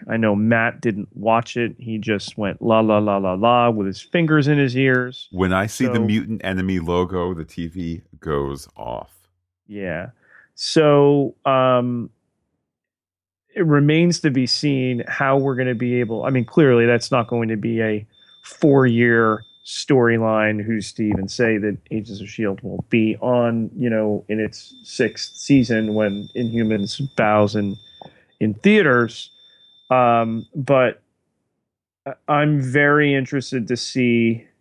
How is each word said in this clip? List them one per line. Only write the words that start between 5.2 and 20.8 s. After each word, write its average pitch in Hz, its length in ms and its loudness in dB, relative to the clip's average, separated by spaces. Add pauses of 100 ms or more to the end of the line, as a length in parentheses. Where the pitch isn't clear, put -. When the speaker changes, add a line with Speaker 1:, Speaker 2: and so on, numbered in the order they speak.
Speaker 2:
When 90 200 0
I 95 140 0
see 123 220 -4
the 123 80 -2
Speaker 1:
So 107 100 0
Speaker 2:
Mutant 107 380 -2
Enemy 92 360 -2
logo, 90 540 -2
the 80 100 -10
T 85 240 -10
V 85 360 -10 (160)
goes 71 580 -6
off. - 500 -14 (400)
Speaker 1:
Yeah. 95 440 -10 (420)
So, 143 800 4 (100)
um, 123 680 0 (1400)
it 185 100 0
remains 156 540 4
to 156 100 0
be 127 160 0
seen 127 640 -2
how 139 300 0
we're 135 180 0
gonna 127 200 -2
be 123 240 -2
able, 113 240 -4
I 131 60 -2
mean, 127 160 0
clearly 127 400 4
that's 120 260 2
not 120 160 0
going 117 220 -2
to 113 80 -2
be 113 240 -2
a 107 240 -2 (380)
four-year 117 1000 4 (240)
storyline, 110 960 2
who's 107 300 -6